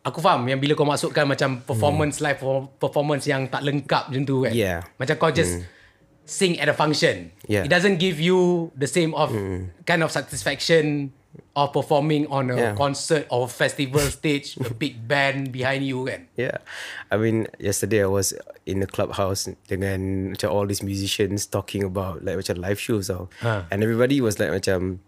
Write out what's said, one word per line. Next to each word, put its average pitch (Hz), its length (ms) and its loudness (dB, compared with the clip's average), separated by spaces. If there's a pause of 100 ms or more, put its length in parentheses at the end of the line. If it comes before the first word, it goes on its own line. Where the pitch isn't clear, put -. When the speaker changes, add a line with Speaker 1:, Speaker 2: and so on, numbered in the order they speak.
Speaker 1:
Aku - 180 -4
faham 156 260 4
yang 135 120 0
bila 143 160 2
kau 147 100 2
masukkan 147 400 2
macam 135 380 0
performance, 147 560 0
Speaker 2:
Hmm. 156 80 -4
Speaker 1:
live 139 120 0
perfor-, 135 380 -2
performance 143 480 0
yang 135 220 0
tak 127 160 -4
lengkap 143 480 0
macam 131 140 -2
tu 135 180 0
kan. 120 100 0
Speaker 2:
Yeah. 95 300 0 (160)
Speaker 1:
Macam 123 180 0
kau 160 140 2
just 87 320 0
Speaker 2:
Hmm. 87 80 -14 (540)
Speaker 1:
sing 180 320 0
at 147 120 0
a 143 60 2
function. 139 580 0 (140)
Speaker 2:
Yeah. 104 180 2
Speaker 1:
It 139 60 -2
doesn't 180 300 4
give 180 180 0
you 175 560 2
the 135 120 -4
same 160 280 2
of 147 160 2
Speaker 2:
Hmm. 95 420 -4 (120)
Speaker 1:
kind 170 180 2
of 156 80 2
satisfaction 147 1040 0 (400)
of 143 200 2
performing 151 560 2
on 135 200 0
a 123 100 0
Speaker 2:
Yeah. 117 160 2
Speaker 1:
concert 139 540 0
or 123 200 0
festival 131 580 0
stage, 143 520 -2
a 117 180 -4
Speaker 2:
<laughs> - 20 -
Speaker 1:
big 127 240 -4
band 139 500 0
behind 135 320 -2
you 131 200 -2
kan. 110 300 -6
Speaker 2:
Yeah. - 260 -4 (460)
I 101 100 -2
mean, 110 320 2 (100)
yesterday 101 460 0
I 95 60 2
was 98 260 0 (280)
in 98 160 -4
a 98 100 -4
clubhouse 98 580 -2 (180)
dengan 95 680 -4
macam 101 160 -4
all 101 140 0
these 101 180 -4
musicians 98 640 -2
talking 98 360 -4
about, 92 400 -4
like, 85 160 -4
macam 95 200 -4
live 95 200 -2
shows 101 300 -2
tau. 90 320 -6
Speaker 1:
Ha. 104 280 -2
Speaker 2:
And 98 140 -2
everybody 123 380 2
was 110 180 2
like 104 120 2
macam 92 580 0